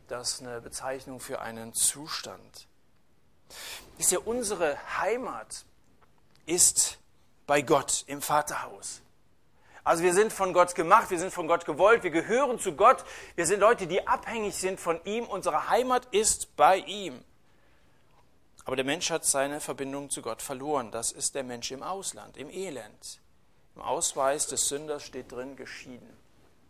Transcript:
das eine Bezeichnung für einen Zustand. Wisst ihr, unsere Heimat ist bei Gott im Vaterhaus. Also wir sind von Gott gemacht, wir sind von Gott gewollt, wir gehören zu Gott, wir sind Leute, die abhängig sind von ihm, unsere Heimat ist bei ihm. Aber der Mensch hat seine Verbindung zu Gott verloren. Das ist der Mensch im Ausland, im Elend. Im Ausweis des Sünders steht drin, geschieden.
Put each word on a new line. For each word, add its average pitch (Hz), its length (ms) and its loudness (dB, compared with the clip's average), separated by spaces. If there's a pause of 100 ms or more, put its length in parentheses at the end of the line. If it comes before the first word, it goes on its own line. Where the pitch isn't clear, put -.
das 120 320 -6
eine 120 200 -10
Bezeichnung 127 600 -10
für - 200 -10
einen 113 340 -10
Zustand. 117 920 -4 (1300)
Wisst - 160 2
ihr, 180 140 0
unsere 196 520 -2 (200)
Heimat 180 640 -4 (840)
ist - 520 2 (480)
bei 147 160 6
Gott 139 440 2
im 139 160 -8
Vaterhaus. 147 800 -2 (840)
Also 165 180 4
wir 180 100 6
sind 214 220 6
von 190 180 0
Gott 175 220 6
gemacht, 185 340 6
wir 185 100 -2
sind 180 140 -4
von 170 160 -6
Gott 180 160 2
gewollt, 185 380 4
wir 180 80 -4
gehören 220 480 2
zu 180 160 -4
Gott, 208 320 6 (300)
wir 170 100 2
sind 190 140 2
Leute, 214 260 6
die 165 200 -2
abhängig 220 480 -2
sind 190 240 -4
von 165 280 -2
ihm, 220 180 -4
unsere 165 460 -2
Heimat 247 400 2
ist - 460 0
bei 165 200 8
ihm. 180 480 -8 (1400)
Aber 127 100 -4
der 131 80 0
Mensch 143 260 -2
hat 160 140 -4
seine 143 360 0
Verbindung 139 500 -8
zu - 100 -8
Gott - 220 -8
verloren. 135 480 -4
Das 113 200 -4
ist - 240 -4
der 139 80 -4
Mensch 120 280 -8
im 135 120 -12
Ausland, 127 540 -10
im 135 140 -12
Elend. 127 680 -12 (580)
Im - 40 -16
Ausweis 147 640 0
des - 220 -2
Sünders 147 360 -6
steht - 280 -14
drin, 127 240 -10
geschieden. - 580 -16 (560)